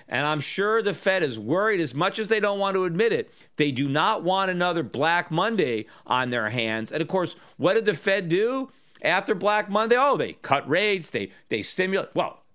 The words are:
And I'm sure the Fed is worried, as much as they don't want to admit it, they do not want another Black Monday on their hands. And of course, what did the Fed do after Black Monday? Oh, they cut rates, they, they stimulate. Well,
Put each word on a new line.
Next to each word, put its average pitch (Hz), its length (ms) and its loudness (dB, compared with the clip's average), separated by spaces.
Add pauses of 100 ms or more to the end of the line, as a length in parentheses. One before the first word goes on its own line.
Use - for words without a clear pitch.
And 135 180 -2
I'm 151 140 0
sure 208 400 -2
the 196 140 -2
Fed 190 280 0
is 127 160 -2
worried, 185 400 0
as 147 160 -2
much 190 240 0
as 214 100 -4
they 214 120 2
don't 202 180 0
want 196 160 0
to 185 100 2
admit 185 280 2
it, 131 180 -2 (260)
they 147 140 2
do 143 160 -2
not 160 360 2
want 185 280 0
another 175 320 0
Black 156 480 0
Monday 160 580 0 (180)
on 127 240 2
their 117 180 0
hands. 113 420 -2
And 156 120 -2
of 156 60 -6
course, 180 280 -4 (220)
what 180 160 2
did 220 100 2
the 202 80 2
Fed 190 380 -2
do 247 420 0 (300)
after 190 320 0
Black 202 340 0
Monday? 220 300 2
Oh, 262 180 4
they 113 160 -2
cut - 340 0
rates, 185 440 0
they, 104 220 -4 (180)
they 110 120 -2
stimulate. 185 520 -2
Well, - 300 -4 (100)